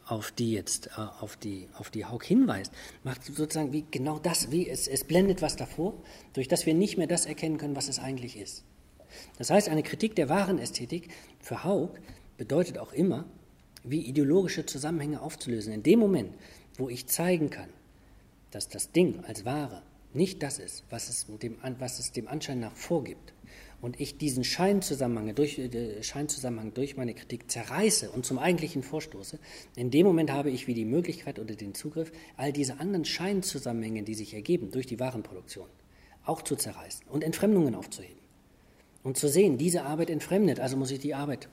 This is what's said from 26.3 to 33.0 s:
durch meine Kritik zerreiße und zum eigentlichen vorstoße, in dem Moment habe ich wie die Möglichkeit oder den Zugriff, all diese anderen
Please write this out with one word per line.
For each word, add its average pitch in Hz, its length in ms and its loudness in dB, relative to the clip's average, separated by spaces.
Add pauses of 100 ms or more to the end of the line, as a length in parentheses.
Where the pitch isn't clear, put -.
durch 135 220 -4
meine 120 180 -4
Kritik - 340 -12
zerreiße 120 600 2
und 123 160 -4
zum 135 100 0
eigentlichen 151 460 2
vorstoße, - 560 -10 (360)
in 123 140 -2
dem 156 160 8
Moment 165 260 6
habe 143 200 0
ich 127 160 -4
wie 123 80 -2
die 113 100 -2
Möglichkeit 147 540 -2
oder 110 160 -10
den 101 180 -10
Zugriff, 160 380 -6 (260)
all 139 160 -2
diese 139 260 -2
anderen 175 260 -2